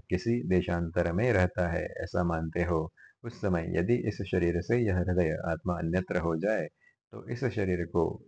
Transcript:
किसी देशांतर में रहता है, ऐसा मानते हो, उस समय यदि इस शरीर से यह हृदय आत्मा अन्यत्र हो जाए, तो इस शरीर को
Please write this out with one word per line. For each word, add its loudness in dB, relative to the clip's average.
किसी 0
देशांतर 2
में 2
रहता 2
है, -2
ऐसा -4
मानते 0
हो, 0
उस -10
समय 0
यदि 2
इस -4
शरीर 2
से 0
यह 2
हृदय 2
आत्मा -2
अन्यत्र -2
हो 0
जाए, 0
तो -12
इस -4
शरीर 0
को 0